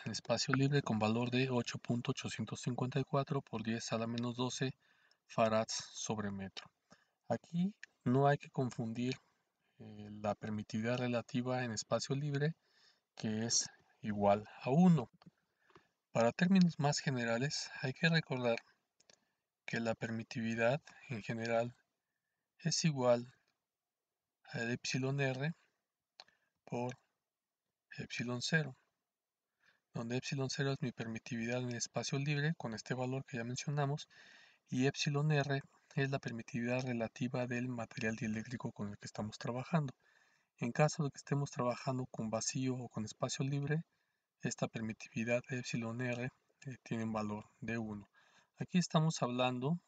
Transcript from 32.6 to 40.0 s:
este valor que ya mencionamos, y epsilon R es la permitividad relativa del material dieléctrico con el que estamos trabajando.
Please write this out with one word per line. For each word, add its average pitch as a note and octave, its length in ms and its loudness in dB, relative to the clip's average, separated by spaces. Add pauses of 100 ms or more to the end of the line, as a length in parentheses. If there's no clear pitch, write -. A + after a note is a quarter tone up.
este G#2+ 220 -4
valor B2+ 320 -2
que B2 100 -8
ya A#2 80 -2
mencionamos, C#3+ 640 -2 (640)
y B2+ 160 4
epsilon D3 460 2
R C#3 280 4 (340)
es C#3 160 2
la C3+ 80 0
permitividad A#2+ 640 -2
relativa B2 640 -2
del B2 220 -2
material A2+ 480 -2
dieléctrico A2 540 -4
con G2+ 200 -6
el G2+ 80 -10
que - 80 -14
estamos - 320 -8
trabajando. C3 560 0 (640)